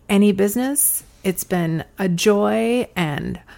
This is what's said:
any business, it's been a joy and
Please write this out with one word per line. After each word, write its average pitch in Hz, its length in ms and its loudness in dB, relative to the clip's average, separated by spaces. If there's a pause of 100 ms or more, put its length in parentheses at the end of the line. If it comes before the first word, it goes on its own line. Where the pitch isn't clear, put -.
any 208 240 4
business, 233 720 -2 (200)
it's 185 200 -4
been 165 400 -2 (140)
a 190 100 0
joy 214 880 0
and 156 420 -4 (200)